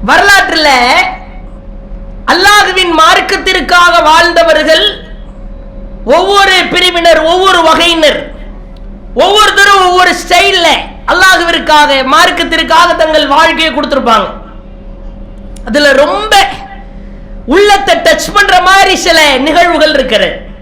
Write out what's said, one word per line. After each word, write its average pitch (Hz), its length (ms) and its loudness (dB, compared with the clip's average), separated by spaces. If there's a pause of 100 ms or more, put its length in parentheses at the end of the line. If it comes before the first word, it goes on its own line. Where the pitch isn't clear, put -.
வரலாற்றுல 349 600 2 (1600)
அல்லாஹ்வின் 381 680 2
மார்க்கத்திற்காக 349 1040 2
வாழ்ந்தவர்கள் 330 1000 2 (1000)
ஒவ்வொரு 370 680 2
பிரிவினர், 349 500 2
ஒவ்வொரு 359 400 2
வகையினர், 320 720 0 (840)
ஒவ்வொருத்தரும் 392 680 4
ஒவ்வொரு 359 300 2 (120)
ஸ்டைல்ல 359 400 2 (400)
அல்லாஹ்விற்காக, 311 1000 2
மார்க்கத்திற்காக 320 920 0
தங்கள் 311 320 0
வாழ்க்கையை 320 460 0
கொடுத்திருப்பாங்க. 240 520 0 (1400)
அதுல 285 260 0
ரொம்ப 381 560 2 (1000)
உள்ளத்தை 392 500 2
டச் - 380 0
பண்ற 392 280 2
மாதிரி 381 340 4
சில 311 420 0
நிகழ்வுகள் 311 560 2
இருக்கிறது. 214 580 -4 (100)